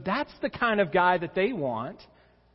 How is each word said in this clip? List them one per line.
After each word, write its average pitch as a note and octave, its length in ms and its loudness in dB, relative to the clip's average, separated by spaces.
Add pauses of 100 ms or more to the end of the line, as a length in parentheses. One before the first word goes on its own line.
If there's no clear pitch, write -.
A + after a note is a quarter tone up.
that's A#3+ 260 -4 (100)
the C#4 80 -2
kind A3 300 0
of E3+ 140 0
guy F3+ 240 4
that E3+ 180 -6
they G3 160 2
want. C3+ 480 -6 (560)